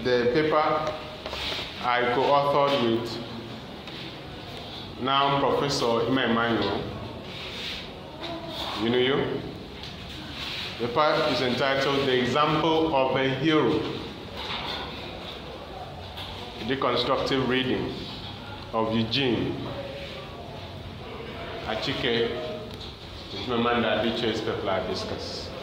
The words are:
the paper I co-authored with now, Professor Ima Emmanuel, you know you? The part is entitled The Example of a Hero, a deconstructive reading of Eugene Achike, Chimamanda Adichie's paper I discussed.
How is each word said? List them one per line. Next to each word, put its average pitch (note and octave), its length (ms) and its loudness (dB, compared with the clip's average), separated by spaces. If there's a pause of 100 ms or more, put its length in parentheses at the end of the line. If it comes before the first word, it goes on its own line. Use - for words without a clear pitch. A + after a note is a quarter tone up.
the B2 320 6
paper D3+ 280 6 (1200)
I B2 300 4
co-authored C#3 880 6
with - 160 -4 (1800)
now, C#3 380 4
Professor B2 640 2
Ima C3 200 4
Emmanuel, A2+ 580 2 (2000)
you A#2 80 2
know B2 80 4
you? C3 420 2 (1400)
The A#2 100 0
part D3+ 420 4
is C3 100 2
entitled C3+ 680 2
The B2+ 140 4
Example D#3 760 4
of C3 200 4
a C3+ 120 4
Hero, C3+ 520 4 (2750)
a - 60 -6
deconstructive C3 840 2
reading B2 440 2 (800)
of A2 220 2
Eugene A#2 600 2 (2000)
Achike, A#2 720 0 (960)
Chimamanda A#2 720 2
Adichie's A2+ 380 0
paper G2+ 280 -2
I F#2 160 2
discussed. - 640 -6 (120)